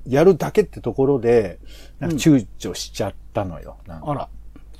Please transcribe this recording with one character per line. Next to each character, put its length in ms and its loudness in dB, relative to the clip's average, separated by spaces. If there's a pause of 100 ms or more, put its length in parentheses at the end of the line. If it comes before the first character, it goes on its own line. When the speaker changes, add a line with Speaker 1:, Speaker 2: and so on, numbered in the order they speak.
Speaker 1:
や 180 2
る 140 6
だ 140 -6
け 100 4
っ 40 -4
て 160 -14
と 120 -4
こ 140 2
ろ 120 2
で、 380 2 (420)
Speaker 2:
み 100 -4
た 40 -2
い 40 -2
で 20 -4
す 100 4
ね。 60 10
Speaker 1:
な 20 6
ん 80 0
か 0 -
躊 20 -12 (120)
躇 160 -8
し 160 -12
ち 120 -6
ゃ 60 -4
っ 40 -8 (200)
た 120 -2
の 140 -10
よ。 240 -16
Speaker 2:
う 40 -20
ん。 20 -16
Speaker 1:
な 80 -16
ん 60 -16
か。 80 -6
Speaker 2:
あ 20 -2
ら、 160 -8 (500)